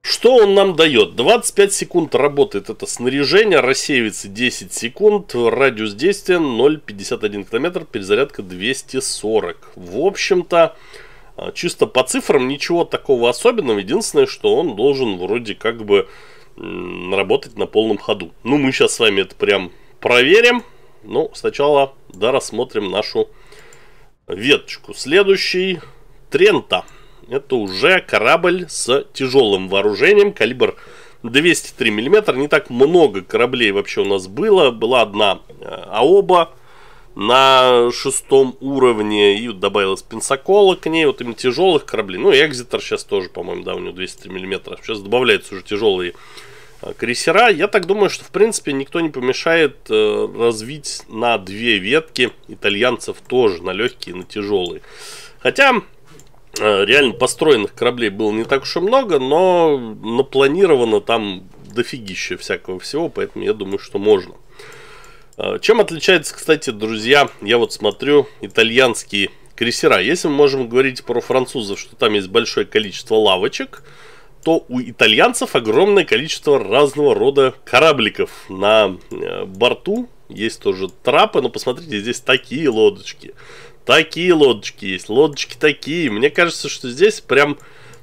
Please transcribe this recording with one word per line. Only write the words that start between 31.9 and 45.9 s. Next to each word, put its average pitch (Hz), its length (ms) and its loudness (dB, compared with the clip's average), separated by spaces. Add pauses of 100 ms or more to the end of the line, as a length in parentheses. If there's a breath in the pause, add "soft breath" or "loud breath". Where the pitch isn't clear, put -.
Не 143 140 -2
так 156 200 0
много 131 520 4
кораблей 117 500 0
вообще 101 300 -2
у 95 40 0
нас 95 220 -2
было. 156 440 2
Была 117 320 0
одна, 101 440 0
э, - 160 -20
Аоба 165 880 2 (640 soft breath)
на 127 760 4
шестом 135 680 0
уровне, 107 800 2
и 120 80 -8
вот 95 140 -10
добавилась 101 400 -2
Пенсакола 185 720 0
к - 140 -8
ней, 160 160 0
вот 127 160 0
именно 120 120 -8
тяжелых 151 520 0
кораблей. 98 340 -6
Ну, 165 140 4
и 139 120 6
Экзитер 123 360 -8
щас - 240 -8
тоже, 98 240 -4
по-моему, 90 340 -10
да, 92 120 -8
у 90 40 -10
него 87 140 -10
двести 92 300 -12
три 95 60 -18
миллиметра. 92 560 -10
Щас 107 140 -8
добавляются 104 560 0
уже 90 80 -14
тяжелые, 98 520 -2 (640 loud breath)